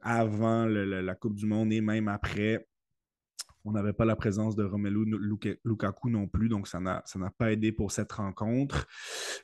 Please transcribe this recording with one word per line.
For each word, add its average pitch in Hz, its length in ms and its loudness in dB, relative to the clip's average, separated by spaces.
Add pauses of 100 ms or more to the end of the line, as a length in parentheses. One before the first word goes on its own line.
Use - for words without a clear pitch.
avant 113 640 2
le, 104 180 2
le, 95 180 -2
la 92 120 -4
Coupe 107 220 -2
du 107 100 -4
monde 107 260 2
et 110 80 2
même 107 280 2
après. 104 580 0 (1000)
On 107 60 -6
n'avait 104 220 0
pas 113 120 2
la 110 120 4
présence 107 400 0
de 104 80 2
Romelu 101 400 0
Luka-, 104 500 -2 (100)
Lukaku 107 460 0
non 104 160 0
plus, 110 220 2
donc 101 180 0
ça 87 140 -6
n'a, 92 260 -2
ça 95 140 -8
n'a 92 100 -4
pas 110 220 2
aidé 107 180 2
pour 107 220 -2
cette 107 180 -2
rencontre. 113 760 -2 (560)